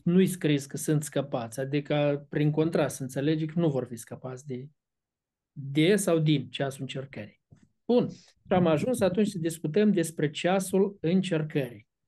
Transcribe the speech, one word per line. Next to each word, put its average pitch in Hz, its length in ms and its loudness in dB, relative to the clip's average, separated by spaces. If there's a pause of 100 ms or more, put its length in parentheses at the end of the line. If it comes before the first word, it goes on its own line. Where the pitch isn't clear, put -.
nu-i 185 220 6
scris 147 400 0
că - 100 -10
sunt 151 260 0
scăpați, 135 580 -6
adică, 143 680 -2
prin 151 220 0
contrast, 156 500 0
înțelege 147 440 -2
că 156 140 -6
nu 165 120 2
vor 127 160 -2
fi 120 100 -12
scăpați 127 500 -14
de, 135 220 -10 (840)
de 156 440 2
sau 180 220 2
din 151 320 2
ceasul 139 300 -6
încercării. 131 640 -12 (440)
Bun. 233 220 2
Și - 160 -16 (240)
am 180 180 4
ajuns 175 340 2
atunci 196 280 2
să 196 100 -8
discutăm 160 540 0
despre 165 380 0
ceasul 190 720 0
încercării. 156 880 -2 (200)